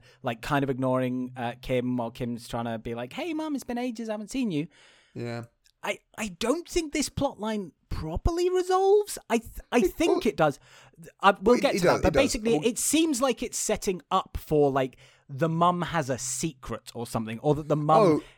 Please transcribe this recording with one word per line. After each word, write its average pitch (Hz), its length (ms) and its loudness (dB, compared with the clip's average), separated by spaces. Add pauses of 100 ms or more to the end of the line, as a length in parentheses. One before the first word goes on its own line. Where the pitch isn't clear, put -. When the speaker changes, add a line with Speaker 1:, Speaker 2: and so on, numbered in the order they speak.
(240)
Speaker 1:
like, 117 180 -6
kind 143 220 0
of 135 80 -2
ignoring, 127 680 -2
uh, 120 240 -6
Kim 123 360 -2
while 117 120 -4
Kim's 120 380 -8
trying 117 180 -6
to 113 140 -4
be 117 160 -8
like, 123 180 -10
"Hey, 330 220 -6
Mum, 311 200 -4
it's 254 80 -8
been 240 140 -6
ages, 233 320 -6
I 214 40 -4
haven't 214 180 -10
seen 262 200 -2
you." 151 160 -2 (460)
Speaker 2:
Yeah. 117 300 -8 (400)
Speaker 1:
I, 202 160 -6 (180)
I 220 120 -6 (100)
don't 294 280 -2
think 320 260 -2
this 311 160 -2
plot - 300 -4
line 208 320 -4 (180)
properly 330 600 -2
resolves. 381 680 2 (120)
I 240 80 2
th-, - 140 -6 (200)
I 226 60 2
Speaker 2:
It, 185 160 4
Speaker 1:
think 339 160 2
Speaker 2:
well, 349 180 2
Speaker 1:
it 208 80 2
does. 156 240 2 (600)
Uh, 196 200 6
we'll 233 140 6
Speaker 2:
it, 240 60 2
Speaker 1:
get 269 140 2
Speaker 2:
it 202 40 0
Speaker 1:
to 175 60 2
Speaker 2:
does, 127 160 4
Speaker 1:
that, - 20 2
but 185 60 4
Speaker 2:
it - 40 2
does. 269 100 6
Speaker 1:
basically 226 300 0
Speaker 2:
Well - 140 2
Speaker 1:
it 247 120 0
seems 302 420 2
like 269 220 0
it's - 140 -8
setting 185 440 -2 (100)
up - 280 -2
for, 147 320 2
like, 131 260 -2 (320)
the 143 180 -2
mum 175 360 2
has 151 260 -2
a 127 80 -2
secret - 800 -8
or 117 120 -8
something, 113 320 -6
or 147 160 2
that 147 140 -6
the 151 80 2
mum 156 260 4
Speaker 2:
Oh. 160 180 4 (160)